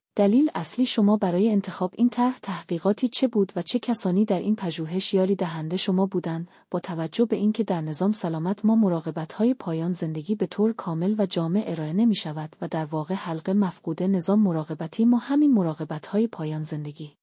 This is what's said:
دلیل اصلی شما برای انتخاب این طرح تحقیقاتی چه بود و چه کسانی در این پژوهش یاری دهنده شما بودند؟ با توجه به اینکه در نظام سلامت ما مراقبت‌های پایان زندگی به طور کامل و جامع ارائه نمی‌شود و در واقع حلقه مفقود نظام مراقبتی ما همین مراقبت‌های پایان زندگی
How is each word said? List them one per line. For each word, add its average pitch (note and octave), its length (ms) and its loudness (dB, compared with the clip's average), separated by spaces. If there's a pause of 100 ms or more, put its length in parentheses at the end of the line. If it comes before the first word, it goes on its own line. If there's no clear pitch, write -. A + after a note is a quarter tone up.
(160)
دلیل A3 380 4
اصلی G#3 320 -2
شما G#3+ 300 4
برای G3 340 2
انتخاب F#3+ 460 -2
این A#3+ 120 4
طرح B3 340 0
تحقیقاتی F#3+ 680 -2
چه B3+ 200 0
بود G3+ 280 2
و F3 60 -2
چه - 160 -2
کسانی G3+ 460 2
در G3 140 0
این G#3+ 180 0
پژوهش E3+ 580 -4
یاری F#3+ 200 4
دهنده E3 420 -4
شما F#3+ 300 2
بودند؟ F3 420 -4 (220)
با F3+ 100 -2
توجه E3 440 -2
به A3 120 0
اینکه G#3+ 280 0
در F3+ 160 0
نظام D#3 320 0
سلامت F3 520 -4
ما A3 100 6
مراقبت‌های F3 800 0
پایان E3+ 380 -4
زندگی D#3+ 420 -4
به G3+ 120 -2
طور A3 260 0
کامل F3+ 460 -2
و G3+ 80 2
جامع F3+ 400 0
ارائه D#3 260 -4
نمی‌شود E3+ 680 0
و E3+ 80 -6
در D#3+ 160 -2
واقع D#3 300 -4
حلقه F3+ 380 -4
مفقود F3+ 500 0
نظام G3 380 2
مراقبتی E3 640 0
ما A#3+ 140 6
همین C#4+ 360 4
مراقبت‌های E3 720 0
پایان D#3 360 -4
زندگی D3 500 -8 (100)